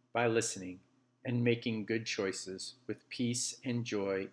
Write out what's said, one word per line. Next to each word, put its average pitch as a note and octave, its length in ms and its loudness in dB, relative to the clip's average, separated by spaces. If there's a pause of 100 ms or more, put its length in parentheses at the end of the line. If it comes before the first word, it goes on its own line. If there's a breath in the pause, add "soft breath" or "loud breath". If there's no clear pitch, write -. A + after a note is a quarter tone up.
(120)
by A#2+ 140 4
listening, G2 540 0 (440)
and A#2+ 200 2
making A#2 420 2
good A2+ 180 0
choices F#2+ 720 -4 (140)
with - 200 -8
peace A#2+ 540 -2
and A#2+ 220 0
joy G2 480 0